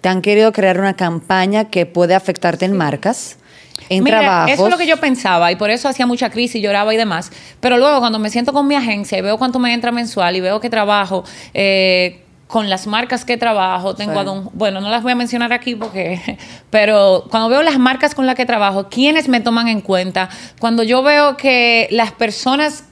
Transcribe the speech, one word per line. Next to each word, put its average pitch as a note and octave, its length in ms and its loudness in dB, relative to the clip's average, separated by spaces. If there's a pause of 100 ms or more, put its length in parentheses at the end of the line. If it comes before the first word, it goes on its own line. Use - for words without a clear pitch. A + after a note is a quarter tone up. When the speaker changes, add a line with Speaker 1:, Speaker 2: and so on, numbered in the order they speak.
Speaker 1:
te F#3 80 0
han F#3 140 0
querido G#3+ 300 4
crear F#3+ 260 4
una G3 160 0
campaña F#3+ 760 0
que F3 160 0
puede F3 280 2
afectarte F3+ 500 0
en F#3 80 0
Speaker 2:
Sí. G3 60 0
Speaker 1:
marcas, D#3 580 -4 (520)
en F#3+ 160 0
Speaker 2:
Mira, A3 160 4
Speaker 1:
trabajos? F#3 320 2
Speaker 2:
eso - 140 2
es - 40 2
lo F4 80 0
que F4 80 0
yo D#4+ 140 2
pensaba F#3+ 500 2
y F3+ 60 -2
por G#3 140 -2
eso B3 180 -2
hacía B3+ 180 -2
mucha A#3+ 240 -2
crisis, A#3 320 -4
lloraba G#3 320 0
y - 20 0
demás. G3 340 -2 (300)
Pero B3 180 2
luego C#4 220 4
cuando A3 180 0
me G#3+ 120 -2
siento A#3+ 220 -2
con C#4 160 0
mi C#4+ 60 2
agencia G#3 440 -2
y F#3 40 -4
veo G#3+ 160 -2
cuánto B3+ 200 -2
me A#3+ 160 0
entra A#3+ 180 -2
mensual G#3 440 -2
y F#3 40 -2
veo F#3+ 200 -2
que A#3+ 100 -6
trabajo, G3+ 540 0 (300)
eh, F#3 680 2 (260)
con G#3+ 220 -2
las F#3+ 180 -4
marcas A#3+ 380 -4
que A#3+ 140 -4
trabajo, F#3+ 560 -2
tengo G#3 180 -8
Speaker 1:
Sí. G3+ 60 -2
Speaker 2:
a G3 60 -2
Don, F#3+ 280 -8
bueno, F#3+ 300 -4
no G3+ 80 -6
las A3+ 120 -2
voy B3 100 -2
a - 20 0
mencionar A#3+ 400 -2
aquí A#3+ 200 -6
porque, F#3 460 -8
<laughs> - 500 -14
pero G#3 600 4
cuando A3+ 180 0
veo C4+ 140 2
las D4+ 160 2
marcas C4 360 2
con C4 120 -2
las B3+ 100 0
que B3+ 100 -2
trabajo, G3 440 0
quienes D4 380 0
me B3 120 2
toman A#3 280 0
en A3 120 -2
cuenta, F#3 480 -2 (320)
cuando A#3 220 0
yo B3 200 2
veo D4 360 4
que A#3+ 520 2
las A3 220 0
personas C4+ 800 -2